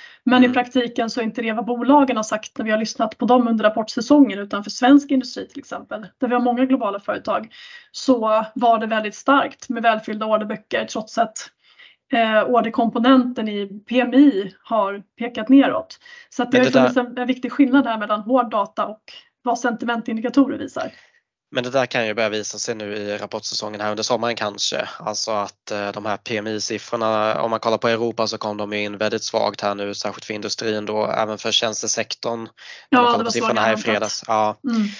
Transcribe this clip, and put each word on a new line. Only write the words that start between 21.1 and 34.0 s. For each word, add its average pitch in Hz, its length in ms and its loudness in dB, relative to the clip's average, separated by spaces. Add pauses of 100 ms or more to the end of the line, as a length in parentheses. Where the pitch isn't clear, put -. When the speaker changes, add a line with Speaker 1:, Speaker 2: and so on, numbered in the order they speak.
Speaker 2:
Men 123 80 -2
det 127 60 -6
där 131 160 0
kan 120 220 -2
ju 107 60 -4
börja 110 160 0
visa 107 280 -6
sig 117 180 -6
nu 107 200 -8
i 104 220 -6
rapportsäsongen 104 640 -8
här 107 100 -2
under 107 120 -4
sommaren 117 320 -2
kanske. - 520 -4 (120)
Alltså 107 320 -6
att, 101 400 -6
eh, 101 200 -6
de 104 140 -10
här 101 120 -4
P 113 200 -6
M 104 100 -6
I-siffrorna, 110 920 -2
om 117 100 0
man 110 80 -2
kollar 110 180 0
på 120 100 -2
Europa 113 400 0
så 110 100 -6
kom 107 200 -6
de 104 160 -6
in 104 240 -4
väldigt 107 260 -2
svagt 107 380 -2
här 101 140 0
nu, 101 180 -6
särskilt - 320 -8
för 110 80 -6
industrin 107 520 -4
då, 107 200 -2
även 107 320 -2
för 113 140 -4
tjänstesektorn. 113 880 -2
När 113 100 -10 (400)
Speaker 1:
Ja, 247 120 4
Speaker 2:
man 240 40 4
kollar 240 120 2
Speaker 1:
det - 0 -
Speaker 2:
på - 60 0
Speaker 1:
var 233 80 -4
Speaker 2:
siffrorna 117 300 0
Speaker 1:
svagare 107 40 2
Speaker 2:
här 113 40 4
i 110 40 4
Speaker 1:
än - 40 0
väntat. 110 160 -2
Speaker 2:
fredags. 104 340 -4